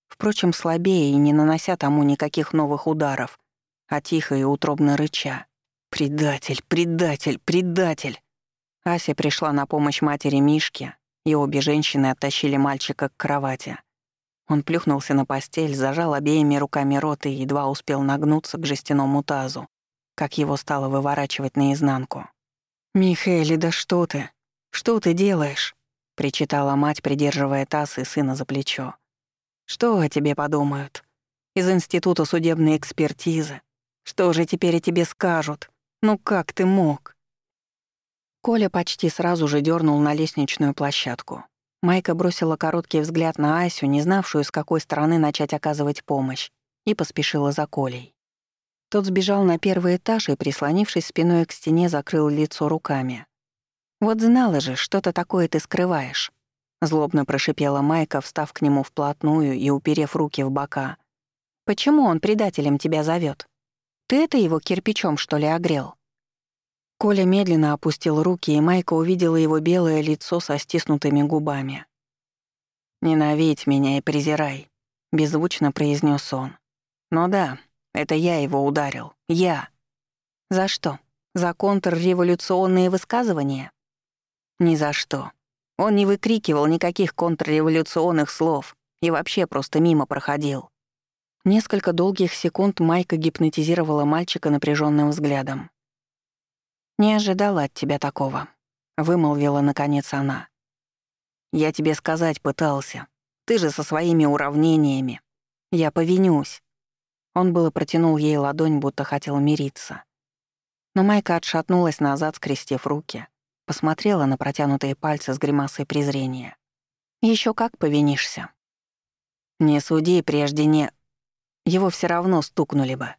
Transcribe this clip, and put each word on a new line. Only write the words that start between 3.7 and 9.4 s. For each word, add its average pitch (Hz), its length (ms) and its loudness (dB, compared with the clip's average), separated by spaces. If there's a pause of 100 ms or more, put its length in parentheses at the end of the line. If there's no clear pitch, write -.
а 147 120 -2
тихо 156 340 -2
и 135 80 0
утробно 143 540 2
рыча: 143 500 -4 (440)
«Предатель, 147 760 -2
предатель, 170 720 0
предатель!» 170 840 -2 (640)
Ася 170 300 -2
пришла 151 380 -2